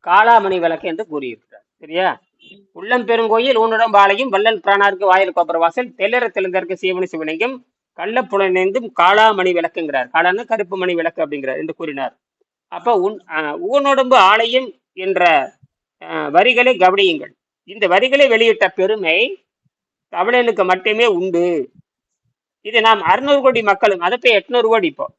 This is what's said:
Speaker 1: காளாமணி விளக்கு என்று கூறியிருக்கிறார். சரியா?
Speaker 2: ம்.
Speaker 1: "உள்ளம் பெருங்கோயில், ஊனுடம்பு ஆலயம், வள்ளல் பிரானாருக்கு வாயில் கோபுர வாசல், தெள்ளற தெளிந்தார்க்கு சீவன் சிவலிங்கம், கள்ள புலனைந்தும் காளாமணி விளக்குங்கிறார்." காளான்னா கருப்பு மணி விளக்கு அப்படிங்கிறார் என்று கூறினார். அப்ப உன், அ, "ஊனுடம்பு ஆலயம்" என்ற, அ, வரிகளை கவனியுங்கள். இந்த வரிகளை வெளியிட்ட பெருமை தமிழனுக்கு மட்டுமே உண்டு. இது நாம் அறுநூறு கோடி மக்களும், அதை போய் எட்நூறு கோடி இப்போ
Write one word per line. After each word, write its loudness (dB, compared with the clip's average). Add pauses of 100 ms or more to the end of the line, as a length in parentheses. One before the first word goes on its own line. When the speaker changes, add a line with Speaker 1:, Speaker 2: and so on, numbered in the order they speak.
Speaker 1:
காளாமணி 4
விளக்கு -2
என்று -8
கூறியிருக்கிறார். -12 (140)
சரியா? -4 (300)
Speaker 2:
ம். -20 (100)
Speaker 1:
"உள்ளம் -4
பெருங்கோயில், 0
ஊனுடம்பு 0
ஆலயம், 4
வள்ளல் 0
பிரானாருக்கு 0
வாயில் 2
கோபுர -2
வாசல், -2
தெள்ளற -2
தெளிந்தார்க்கு -4
சீவன் -4
சிவலிங்கம், -6 (420)
கள்ள -4
புலனைந்தும் -2 (120)
காளாமணி 4
விளக்குங்கிறார்." -4
காளான்னா 0
கருப்பு -6
மணி -4
விளக்கு -4
அப்படிங்கிறார் -8
என்று -10
கூறினார். -10 (580)
அப்ப -2
உன், -4
அ, -6 (180)
"ஊனுடம்பு 0
ஆலயம்" 4 (180)
என்ற, 0 (500)
அ, -8
வரிகளை 2
கவனியுங்கள். 2 (320)
இந்த -6
வரிகளை 2
வெளியிட்ட 2
பெருமை -2 (920)
தமிழனுக்கு 0
மட்டுமே 0
உண்டு. 0 (1160)
இது 0
நாம் 4
அறுநூறு 2
கோடி 0
மக்களும், 0
அதை -2
போய் 2
எட்நூறு 0
கோடி 2
இப்போ -6 (120)